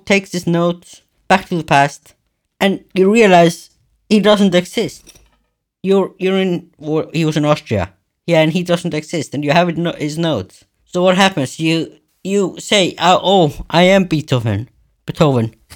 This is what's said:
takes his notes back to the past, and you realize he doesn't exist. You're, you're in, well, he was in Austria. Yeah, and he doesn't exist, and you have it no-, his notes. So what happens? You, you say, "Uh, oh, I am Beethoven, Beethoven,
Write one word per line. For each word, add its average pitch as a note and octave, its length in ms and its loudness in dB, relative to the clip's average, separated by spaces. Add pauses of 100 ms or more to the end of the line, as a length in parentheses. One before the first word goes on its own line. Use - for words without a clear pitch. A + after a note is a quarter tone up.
takes G3 260 -2
his F3 140 -6
notes F3 560 -4 (260)
back G3 200 0
to F3+ 80 -4
the D#3 80 -6
past, C#3+ 500 -2 (460)
and G3 240 -2 (100)
you F#3+ 180 2
realize F#3 580 4 (380)
he G#3+ 120 2
doesn't G3 340 2
exist. - 640 -6 (640)
You're, F#3+ 360 0
you're F#3+ 200 -2
in, F#3 400 -4
well, D3+ 340 -6
he D#3+ 120 -2
was D#3 120 -2
in D3+ 80 0
Austria. A#2+ 480 -2 (340)
Yeah, E3 140 2
and D#3 120 2
he F3+ 120 -2
doesn't F3 300 -4
exist, D3+ 400 -8
and D3 100 -6
you C#3+ 80 -2
have F3 160 2
it D#3+ 100 -6
no-, E3+ 140 -4
his D3+ 260 -8
notes. D3 460 -6 (200)
So F3+ 180 -4
what F#3 140 4
happens? F#3 440 0
You, D#3+ 320 -2 (320)
you G3 340 -2
say, F#3 400 -2
"Uh, E3+ 240 2
oh, F3 480 0
I E3 120 4
am F#3+ 220 4
Beethoven, B2 640 -4 (380)
Beethoven, B2+ 480 0 (220)